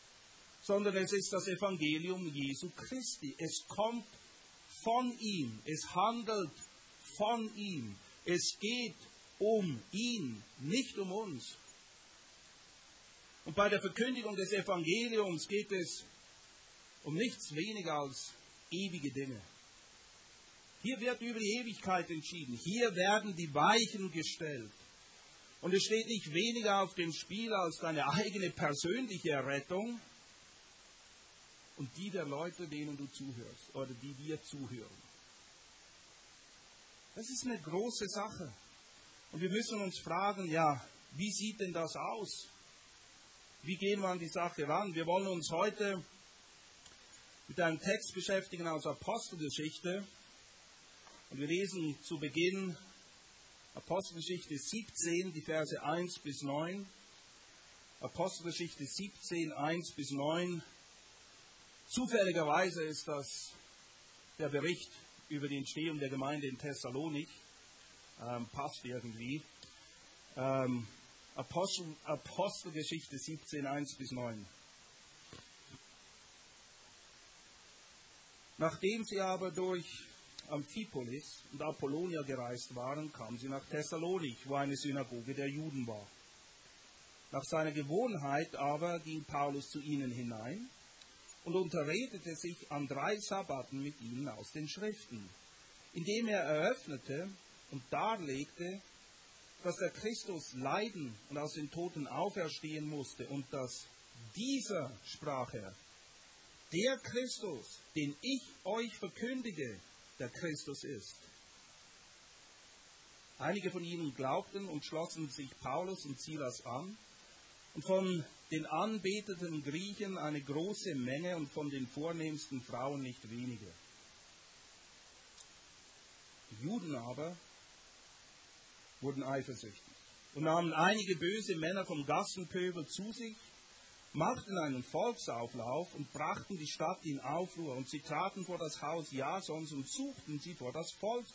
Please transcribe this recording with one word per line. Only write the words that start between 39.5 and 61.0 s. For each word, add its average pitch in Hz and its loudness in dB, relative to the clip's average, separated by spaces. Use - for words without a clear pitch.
uns 185 0
fragen, 190 2
ja, 151 6
wie 196 2
sieht 208 0
denn 180 2
das 165 2
aus? 151 -2
Wie 175 -2
gehen 202 4
wir 196 2
an 180 2
die 165 -2
Sache 170 0
ran? 170 2
Wir 165 2
wollen 190 6
uns 170 0
heute 196 2
mit 143 -2
einem 160 4
Text 180 2
beschäftigen 185 0
aus 156 0
Apostelgeschichte. 175 -2
Und 131 -6
wir 147 0
lesen 175 2
zu 165 -4
Beginn 170 2
Apostelgeschichte 165 -2
siebzehn, 180 2
die 156 -2
Verse 156 2
eins 170 2
bis 139 -4
neun. 165 0
Apostelgeschichte 165 -2
siebzehn, 170 -2
eins 160 0
bis 139 -4
neun. 165 2